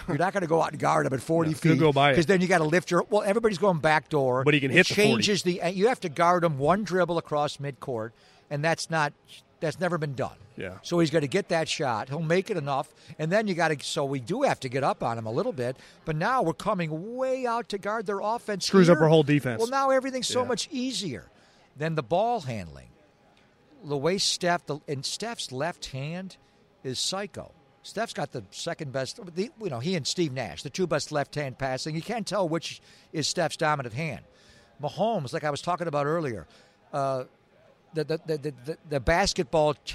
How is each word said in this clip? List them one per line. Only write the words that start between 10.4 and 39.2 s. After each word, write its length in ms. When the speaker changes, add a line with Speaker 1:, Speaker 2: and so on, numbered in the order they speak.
Speaker 2:
Yeah. 240
Speaker 1:
So 180
he's 100
gonna 180
get 220
that 200
shot. 400
He'll 120
make 280
it 80
enough, 360
and 140
then 160
you 60
gotta, 280
so 220
we 160
do 220
have 200
to 60
get 160
up 200
on 140
him 100
a 40
little 220
bit, 240
but 140
now 240
we're 120
coming 600
way 320
out 220
to 80
guard 300
their 120
offense 460
Speaker 2:
Screws 240
up 80
Speaker 1:
here. 60
Speaker 2:
our 60
whole 140
defense. 380
Speaker 1:
Well, 80
now 220
everything's 360
so 140
Speaker 2:
Yeah. 80
Speaker 1:
much 200
easier. 600
Then 180
the 80
ball 380
handling. 460
The 140
way 220
Steph, 480
the, 100
and 160
Steph's 480
left 360
hand 500
is 160
psycho. 520
Steph's 320
got 180
the 200
second 400
best, 280
the, 140
you 120
know, 80
he 160
and 100
Steve 280
Nash, 280
the 80
two 160
best 260
left 220
hand 240
passing. 380
You 80
can't 240
tell 200
which 320
is 160
Steph's 300
dominant 380
hand. 280
Mahomes, 500
like 100
I 60
was 140
talking 240
about 180
earlier, 400
uh, 300
the, 80
the, 240
the, 100
the, 160
the, 120
the 120
basketball 720